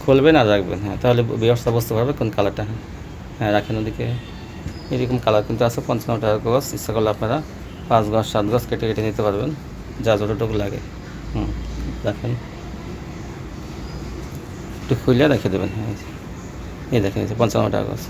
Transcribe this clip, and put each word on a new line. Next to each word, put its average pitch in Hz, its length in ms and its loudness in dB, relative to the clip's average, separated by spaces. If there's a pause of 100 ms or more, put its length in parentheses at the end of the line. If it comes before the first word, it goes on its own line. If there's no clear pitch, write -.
খুলবেন 139 380 8
আর 110 120 6
রাখবেন, 92 320 2
হ্যাঁ, 98 160 -2
তাহলে 120 200 6 (200)
ভিউয়ার্সরা 117 340 4
বুঝতে 117 220 0
পারবে 127 220 2
কোন 117 160 2
কালারটা। 101 280 2 (760)
হ্যাঁ, 107 180 2
রাখেন 107 240 0
ওদিকে। 110 240 -4 (880)
এরকম 123 320 0
কালার 107 220 6
কিন্তু 117 200 0
আছে 117 200 0
পঞ্চান্ন 117 360 0
টাকা 107 220 4
গজ। 123 200 2 (120)
ইচ্ছা - 180 -6
করলে 107 200 4
আপনারা 113 220 0 (520)
পাঁচ 113 240 6
গজ, 113 200 4
সাত 104 180 2
গজ 117 180 2
কেটে 117 180 -2
কেটে 110 200 0
নিতে 107 200 -2
পারবেন, 104 220 0 (560)
যা 113 140 4
যতটুকু 110 340 0 (100)
লাগে। 101 160 -4 (540)
হুম, 107 160 -2 (580)
রাখেন। 107 240 -4 (2500)
একটু - 220 -2
খুলে 131 320 6
রেখে 107 200 2
দেবেন। 95 220 0
হ্যাঁ, 110 160 -2
এই 101 80 -4
যে। - 60 -12 (880)
এই 113 100 6
দেখেন, 98 180 -2
এই 98 60 -2
যে 107 120 -4
পঞ্চান্ন 110 320 4
টাকা 104 160 0
গজ। - 200 -6